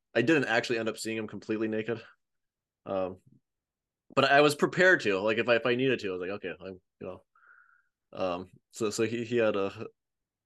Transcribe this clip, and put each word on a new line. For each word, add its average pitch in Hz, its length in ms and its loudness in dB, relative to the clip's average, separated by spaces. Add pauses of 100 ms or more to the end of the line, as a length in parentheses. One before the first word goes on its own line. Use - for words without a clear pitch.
(140)
I - 80 2
didn't 151 240 2
actually 117 320 0
end 110 100 -4
up 107 100 -6
seeing 110 180 -8
him 110 100 -6
completely 107 420 -6
naked. 110 320 -4 (840)
Um, 92 300 -4 (1000)
but 135 160 4
I 143 120 8
was 147 120 4
prepared 180 460 4
to, 101 200 0
like, 107 180 0
if 113 100 0
I, 120 80 6
if 113 100 0
I 123 80 2
needed 123 260 0
to, 104 80 -6
I 92 40 -4
was 90 80 -6
like, 90 100 -6
"Okay, 98 300 -8
I'm," 92 200 -14 (200)
you 98 60 -12
know. 92 160 -14 (920)
Um, 92 360 -4 (220)
so, 110 200 -4
so 113 140 -2
he, 117 200 -4
he 120 140 -2
had 107 180 2
a, 98 320 -6 (580)